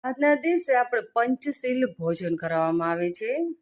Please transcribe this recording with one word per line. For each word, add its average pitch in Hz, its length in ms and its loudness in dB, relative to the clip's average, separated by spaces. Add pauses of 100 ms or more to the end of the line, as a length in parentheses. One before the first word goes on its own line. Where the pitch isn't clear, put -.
આજના 277 320 2
દિવસે 330 400 2
આપણે 247 260 2
પંચશીલ 254 840 0 (140)
ભોજન 170 360 -2
કરાવવામાં 165 560 0
આવે 175 180 -2
છે. 254 380 -4 (140)